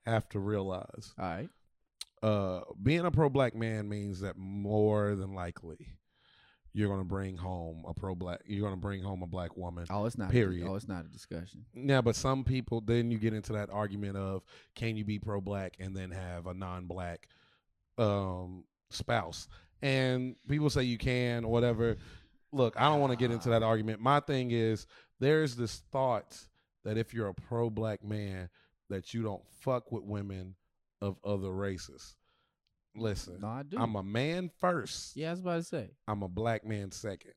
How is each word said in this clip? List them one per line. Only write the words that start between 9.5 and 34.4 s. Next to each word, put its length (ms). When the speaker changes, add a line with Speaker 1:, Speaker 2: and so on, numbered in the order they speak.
Speaker 1:
woman. 320
Speaker 2:
Oh, 160
it's 120
not 120
a, 20
Speaker 1:
Period. 360
Speaker 2:
oh, 80
it's 120
not 160
a 60
discussion. 560
Speaker 1:
Yeah, 260
but 140
some 280
people, 380
then 300
you 80
get 140
into 200
that 160
argument 480
of, 260
can 200
you 80
be 160
pro-black 600
and 160
then 160
have 360
a 60
non-black, 760
um, 680
spouse? 580
And 540
people 220
say 140
you 140
can 460
or 80
whatever. 460
Look, 260
I 60
don't 160
wanna 160
get 160
into 180
that 140
argument. 380
My 180
thing 320
is, 340
there's 360
this 260
thought 460
that 140
if 160
you're 160
a 40
pro-black 680
man, 460
that 240
you 100
don't 200
fuck 300
with 120
women 520
of 220
other 280
races. 640
Listen, 440
Speaker 2:
No, 80
I 160
do. 140
Speaker 1:
I'm 180
a 80
man 560